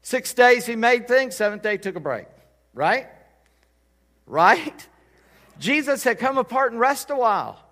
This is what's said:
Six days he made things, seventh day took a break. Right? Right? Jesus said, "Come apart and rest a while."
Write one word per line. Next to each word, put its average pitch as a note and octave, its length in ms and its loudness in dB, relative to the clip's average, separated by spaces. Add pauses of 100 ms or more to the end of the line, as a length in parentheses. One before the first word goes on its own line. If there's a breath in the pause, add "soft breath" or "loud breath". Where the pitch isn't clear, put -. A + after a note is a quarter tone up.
Six - 320 -6
days B3 320 6
he A#3 120 -6
made A#3+ 320 0
things, B3+ 280 0
seventh G#3 260 -4
day G#3 140 -2
took F#3 200 -8
a E3+ 40 -10
break. B2+ 260 -6 (460)
Right? F#3+ 340 0 (1200)
Right? A3 640 2 (680 soft breath)
Jesus C4+ 440 -2
said, A#3 160 0
"Come C4 200 -2
apart B3+ 340 -2
and A3+ 80 -8
rest C4+ 300 -2
a C#4+ 60 -4
while." G3 560 -2